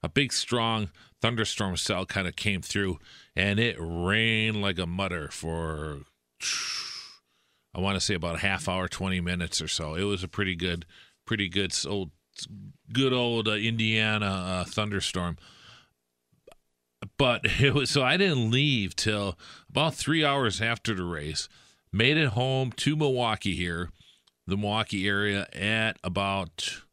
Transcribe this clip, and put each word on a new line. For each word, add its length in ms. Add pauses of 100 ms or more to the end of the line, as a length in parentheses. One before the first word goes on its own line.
a 60
big, 240
strong 580 (320)
thunderstorm 560
cell 260
kinda 260
came 300
through, 380 (360)
and 240
it 200
rained 840
like 180
a 80
mutter 440
for, 680 (1700)
I 60
wanna 200
say, 140
about 220
a 40
half 280
hour, 180
twenty 340
minutes 400
or 80
so. 260
It 100
was 180
a 60
pretty 260
good, 320 (380)
pretty 240
good 240
s-, 140
old, 240 (840)
good 200
old, 360
uh, 40
Indiana, 760
uh, 380
thunderstorm. 760 (1800)
But 260
<laughs> 160
it 140
was, 160
so 120
I 140
didn't 340
leave 440
till 440 (300)
about 260
three 300
hours 360
after 340
the 100
race. 440 (440)
Made 240
it 120
home 440
to 240
Milwaukee 600
here, 340 (560)
the 100
Milwaukee 520
area, 440
at 520
about 800 (100)